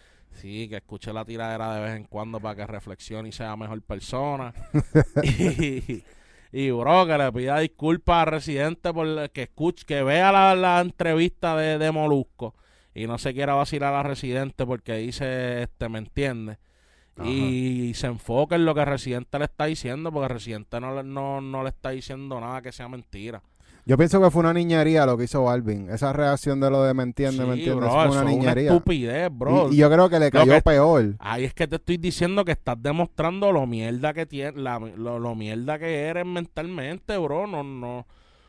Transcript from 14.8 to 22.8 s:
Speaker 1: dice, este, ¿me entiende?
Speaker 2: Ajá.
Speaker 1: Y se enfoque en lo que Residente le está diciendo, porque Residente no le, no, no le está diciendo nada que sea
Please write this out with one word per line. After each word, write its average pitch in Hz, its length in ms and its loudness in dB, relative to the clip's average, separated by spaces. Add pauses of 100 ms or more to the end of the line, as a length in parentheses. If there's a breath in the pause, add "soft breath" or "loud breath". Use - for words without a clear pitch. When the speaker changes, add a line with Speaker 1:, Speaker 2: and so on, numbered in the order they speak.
Speaker 1:
dice, 123 680 -6
este, 120 260 -8
¿me 113 100 -8
entiende? 113 600 -6 (580)
Speaker 2:
Ajá. - 120 -8
Speaker 1:
Y 127 640 -2
se - 120 -6
enfoque 123 500 -2
en 165 100 4
lo 156 80 2
que 147 100 2
Residente 131 540 -4
le 147 80 0
está - 200 -6
diciendo, 156 460 -6
porque 139 220 -4
Residente 110 460 -10
no 131 140 -8
le, 135 80 -8
no, 139 380 -6
no 135 220 -8
le 131 80 -6
está 131 200 -10
diciendo 131 500 -10
nada 123 200 -10
que 123 120 -16
sea 120 160 -16